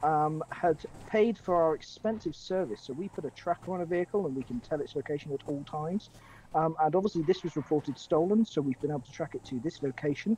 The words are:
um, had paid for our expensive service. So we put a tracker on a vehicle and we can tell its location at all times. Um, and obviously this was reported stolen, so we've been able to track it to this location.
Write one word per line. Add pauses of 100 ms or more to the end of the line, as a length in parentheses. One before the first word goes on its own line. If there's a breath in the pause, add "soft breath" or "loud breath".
um,
had (260)
paid
for
our
expensive
service.
So
we
put
a
tracker
on
a
vehicle
and
we
can
tell
its
location
at
all
times. (440 loud breath)
Um,
and
obviously
this
was
reported
stolen,
so
we've
been
able
to
track
it
to
this
location.